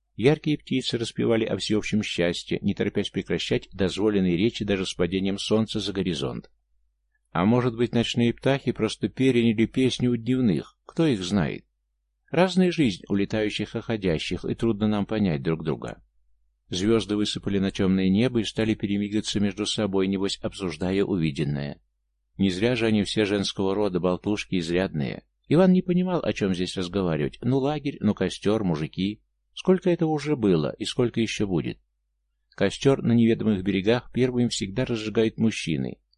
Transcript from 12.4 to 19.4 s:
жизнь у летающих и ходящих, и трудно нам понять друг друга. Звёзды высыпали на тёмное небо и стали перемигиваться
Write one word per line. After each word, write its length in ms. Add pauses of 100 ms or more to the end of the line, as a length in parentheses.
жизнь 360
у 60
летающих 640
и 40
ходящих, 640
и 100
трудно 340
нам 180
понять 360
друг 200
друга. 400 (640)
Звёзды 480
высыпали 420
на 120
тёмное 380
небо 320
и 40
стали 300
перемигиваться 640